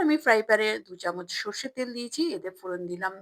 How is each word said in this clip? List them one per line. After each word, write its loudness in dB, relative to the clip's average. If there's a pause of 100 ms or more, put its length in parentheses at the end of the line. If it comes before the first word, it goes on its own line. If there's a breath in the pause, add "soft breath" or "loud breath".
আমি 6
ফ্রাই 6
প্যানে 4 (120)
দু -16
চামচ -6
সর্ষের -6
তেল -4
দিয়েছি। -6 (120)
এতে -6
ফোড়ন -6
দিলাম -4